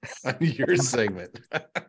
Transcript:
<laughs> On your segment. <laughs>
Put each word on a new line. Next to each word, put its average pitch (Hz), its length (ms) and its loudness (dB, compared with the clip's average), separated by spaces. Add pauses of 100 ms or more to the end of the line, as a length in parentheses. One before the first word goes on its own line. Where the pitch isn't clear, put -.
<laughs> - 220 -16
On 127 160 -2
your 165 360 2
segment. 107 600 0 (140)
<laughs> 156 80 -4 (280)